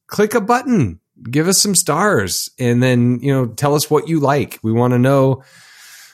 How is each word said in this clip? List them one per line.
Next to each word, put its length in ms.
click 280
a 60
button, 580
give 180
us 120
some 160
stars, 720
and 220
then, 400
you 120
know, 140
tell 260
us 160
what 180
you 120
like. 440
We 80
wanna 280
know. 440